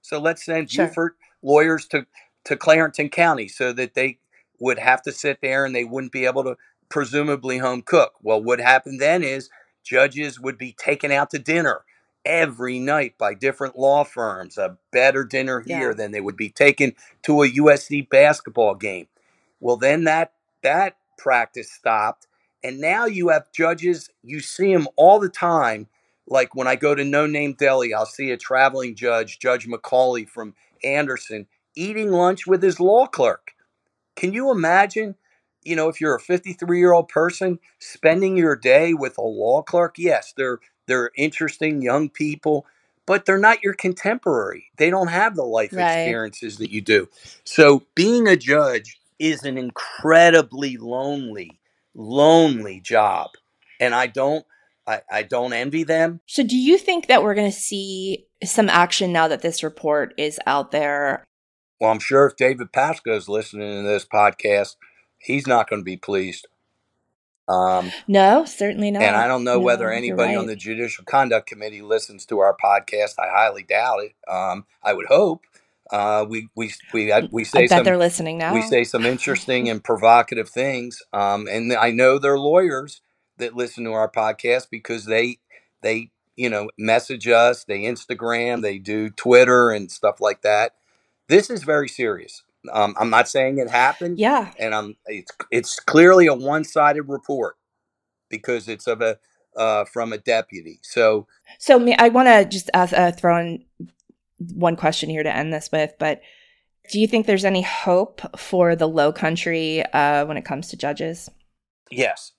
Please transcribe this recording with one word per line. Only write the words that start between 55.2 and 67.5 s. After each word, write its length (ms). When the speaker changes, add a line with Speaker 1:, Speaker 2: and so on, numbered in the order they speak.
Speaker 1:
don't 300
envy 320
them. 420
Speaker 2:
So 160
do 140
you 200
think 300
that 160
we're 120
gonna 160
see 760
some 240
action 440
now 160
that 120
this 220
report 560
is 280
out 240
there? 540
Speaker 1:
Well, 100
I'm 100
sure 260
if 100
David 360
Pasco's 560
listening 540
to 60
this 160
podcast, 720
he's 280
not 240
gonna 120
be 140
pleased. 520
Um, 460